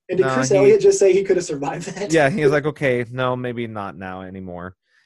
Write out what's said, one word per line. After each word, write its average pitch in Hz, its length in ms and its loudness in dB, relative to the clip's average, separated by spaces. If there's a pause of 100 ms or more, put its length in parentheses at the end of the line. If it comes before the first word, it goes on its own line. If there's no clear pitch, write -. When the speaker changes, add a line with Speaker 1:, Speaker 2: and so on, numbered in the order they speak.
Speaker 1:
And 185 80 -2
did 190 80 2
Speaker 2:
Nah, 131 100 0
Speaker 1:
Chris - 140 0
Speaker 2:
he 196 60 4
Speaker 1:
Elliott 202 260 6
just 196 180 4
say 196 120 6
he 196 140 2
could 185 100 2
have 175 100 -2
survived 143 420 -8
that? 185 260 -6
Speaker 2:
Yeah, 147 160 4
he 151 140 -2
was 143 100 4
like, 147 120 0
"Okay, 127 460 -2
no, 127 240 -2
maybe 120 320 -6
not 101 300 -10
now 92 240 -10
anymore." 92 540 -12 (300)